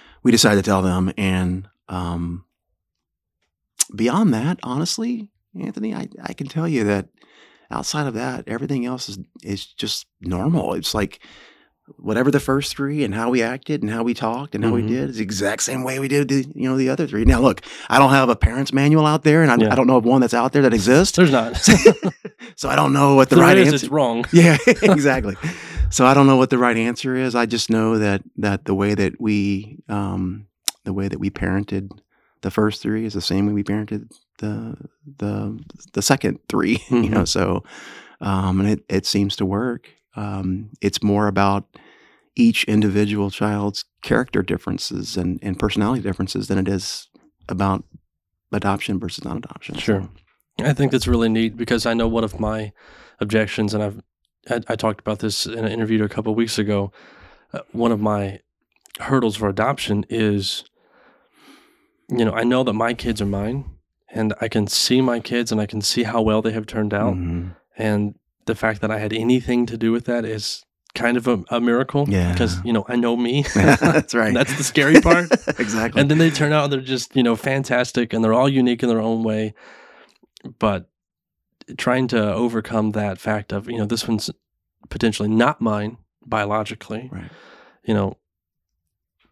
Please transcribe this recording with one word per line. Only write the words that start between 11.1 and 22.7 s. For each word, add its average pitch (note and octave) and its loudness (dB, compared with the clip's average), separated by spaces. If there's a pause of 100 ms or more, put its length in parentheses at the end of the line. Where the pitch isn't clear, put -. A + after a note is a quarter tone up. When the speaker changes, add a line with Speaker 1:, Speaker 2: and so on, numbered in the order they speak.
Speaker 1:
whatever A#2+ 0
the C#3+ 2
first C#3 -2
three C#3+ -4
and G#2 -2
how A2+ -4
we B2 2
acted B2+ -4
and G#2+ -4
how A2+ -4
we A#2+ -2
talked A#2+ -6
and G#2+ -2
how A2+ 2
we A#2+ 0
Speaker 2:
Mm-hmm. G#2+ -4
Speaker 1:
did C#3 -4
is A#2 -10
the A2 -4
exact G2+ -4
same B2+ -6
way C3 -6
we C#3 -4
did C#3+ 0
the, C3+ 0 (100)
you C3 -2
know, C3 0
the C3 2
other C#3 0
three. A2+ -2
Now, A#2+ 6
look, C3+ 4 (280)
I C3 6
don't C3+ 8
have C3+ 6
a A#2 4
parent's B2 0
manual D3 4
out D3+ 2
there, D#3 6
and C#3 6
I, A#2+ 6
Speaker 2:
Yeah. A2 4
Speaker 1:
I - 2
don't B2+ 4
know B2+ 6
of A2 4
one B2+ 6
that's A#2 2
out A#2+ 0
there C#3+ 4
that B2+ 6
exists. B2 4
Speaker 2:
There's F3 6
not. A#2 0
Speaker 1:
<laughs> G3 6 (800)
So C3+ -6
I C3+ 0